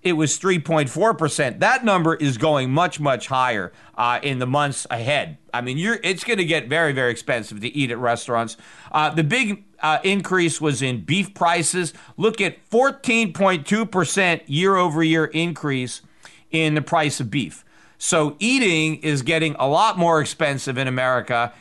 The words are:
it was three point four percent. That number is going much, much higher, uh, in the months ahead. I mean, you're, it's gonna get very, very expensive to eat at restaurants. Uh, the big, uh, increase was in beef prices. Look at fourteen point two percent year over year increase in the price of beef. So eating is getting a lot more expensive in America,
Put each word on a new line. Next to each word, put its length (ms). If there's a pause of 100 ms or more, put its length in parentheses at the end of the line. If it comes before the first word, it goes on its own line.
it 120
was 240
three 220
point 300
four 240
percent. 460
That 240
number 320
is 220
going 320
much, 320
much 260
higher, 460 (240)
uh, 260
in 160
the 80
months 420
ahead. 480 (160)
I 60
mean, 180
you're, 260
it's 200
gonna 220
get 240
very, 240
very 180
expensive 480
to 160
eat 160
at 60
restaurants. 580 (380)
Uh, 160
the 160
big, 400 (160)
uh, 240
increase 560
was 200
in 200
beef 320
prices. 600 (220)
Look 240
at 300
fourteen 640
point 340
two 180
percent 640
year 300
over 260
year 220
increase 800 (460)
in 260
the 60
price 380
of 100
beef. 360 (320)
So 420
eating 640
is 200
getting 380
a 80
lot 300
more 240
expensive 560
in 100
America, 720